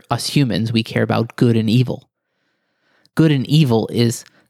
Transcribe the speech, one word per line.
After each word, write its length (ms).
us 160
humans, 460
we 100
care 200
about 320
good 200
and 140
evil. 400
Good 160
and 160
evil 440
is 340